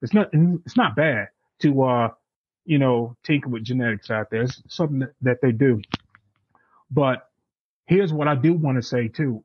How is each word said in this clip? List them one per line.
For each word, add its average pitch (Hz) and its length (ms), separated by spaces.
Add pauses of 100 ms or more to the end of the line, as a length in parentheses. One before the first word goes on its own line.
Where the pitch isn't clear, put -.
It's 120 100
not, 208 200
it's 170 440
not 165 180
bad 131 340 (320)
to, 139 200
uh, 120 280 (540)
you 151 140
know, 120 460
tinker 143 260
with 113 140
genetics 117 480
out 107 180
there. 113 140
It's 127 240
something 147 320
that, 131 140 (100)
that 127 180
they 131 100
do. 117 300 (1120)
But 131 360 (560)
here's 185 260
what 147 160
I 147 80
do 151 160
wanna 143 300
say 120 260
too, 120 380